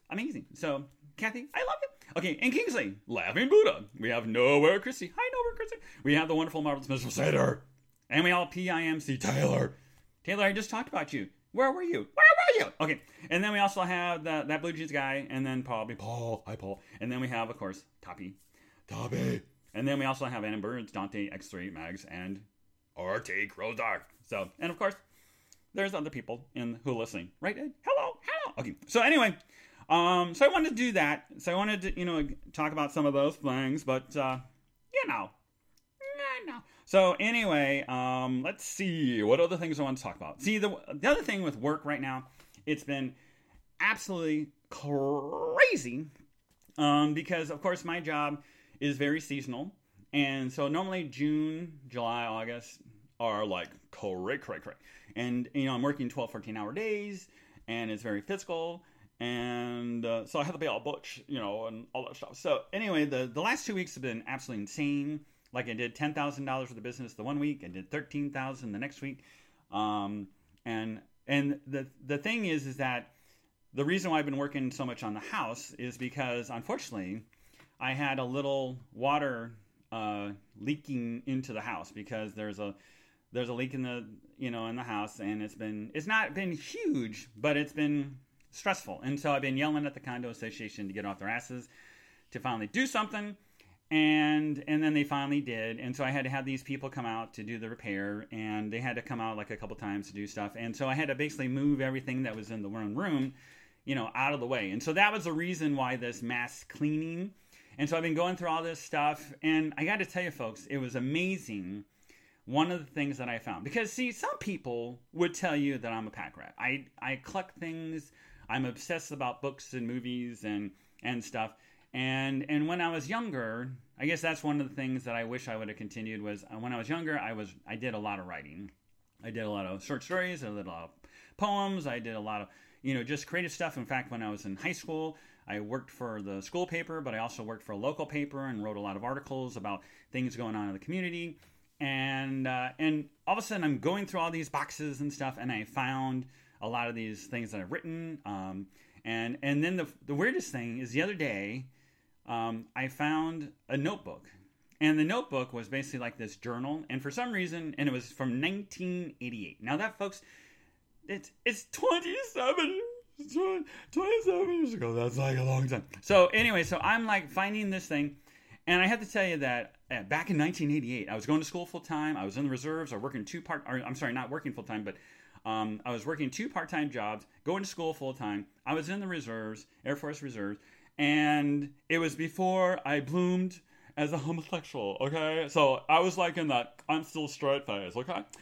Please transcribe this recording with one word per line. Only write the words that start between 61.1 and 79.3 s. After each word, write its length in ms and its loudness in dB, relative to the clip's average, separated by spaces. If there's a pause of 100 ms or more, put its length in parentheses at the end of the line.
you 120 -4
know, 280 -2
and 260 -10
all 120 -4
that 100 -10
stuff. 200 -14
So 260 2 (120)
anyway, 320 2
the, 260 0
the 100 -2
last 240 0
two 100 -2
weeks 180 -4
have 100 -12
been 240 -4
absolutely 360 -6
insane. 580 0 (320)
Like, 160 -2
I 40 -2
did 220 -2
ten 180 0
thousand 320 -2
dollars 240 -2
worth 80 -14
of 60 -14
business 300 -8
the 100 -10
one 160 -2
week, 240 0
I 40 -10
did 240 -10
thirteen 400 -4
thousand 400 -6
the 80 -4
next 220 -8
week. 220 -10 (480)
Um, 560 0 (380)
and, 360 -4 (260)
and 400 2
the, 200 -4 (180)
the 120 0
thing 280 0
is, 220 0
is 100 -8
that 340 -2 (640)
the 120 2
reason 260 2
why 80 6
I've 60 2
been 120 0
working 340 0
so 140 -4
much 180 -4
on 100 -2
the 60 -6
house 600 -4
is 180 -6
because, 520 -2
unfortunately, 720 -4 (560)
I 140 0
had 260 0
a 40 2
little 540 0 (160)
water, 600 0 (380)